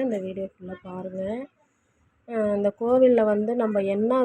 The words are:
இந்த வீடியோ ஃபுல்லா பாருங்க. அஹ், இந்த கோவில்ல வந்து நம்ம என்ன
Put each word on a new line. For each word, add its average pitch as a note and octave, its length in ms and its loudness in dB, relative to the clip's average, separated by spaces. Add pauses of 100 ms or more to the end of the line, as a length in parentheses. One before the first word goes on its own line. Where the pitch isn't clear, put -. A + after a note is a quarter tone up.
இந்த A#3+ 180 -2
வீடியோ F#3+ 280 -8
ஃபுல்லா F#3 340 -14
பாருங்க. F#3 420 -10 (1040)
அஹ், G#3+ 260 -2
இந்த G3+ 220 0
கோவில்ல B3 500 4
வந்து G#3+ 300 0
நம்ம A3 280 0
என்ன G3+ 280 0 (140)